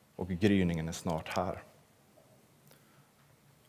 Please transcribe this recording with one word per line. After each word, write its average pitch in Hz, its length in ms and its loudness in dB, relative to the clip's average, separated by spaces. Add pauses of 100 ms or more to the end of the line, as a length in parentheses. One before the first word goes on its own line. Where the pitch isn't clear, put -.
(160)
Och 92 120 -8
gryningen 87 600 2
är 82 40 -6
snart 82 360 -4
här." - 340 -2 (2000)